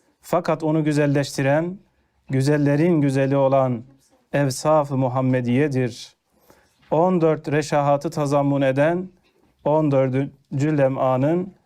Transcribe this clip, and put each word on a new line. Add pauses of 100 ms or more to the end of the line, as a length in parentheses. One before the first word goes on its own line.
(220)
Fakat
onu
güzelleştiren, (520)
güzellerin
güzeli
olan (500)
Evsaf-ı
Muhammediye'dir. (760)
On
dört
reşahatı
tazammun
eden (560)
on
dördüncü
lem'anın (120)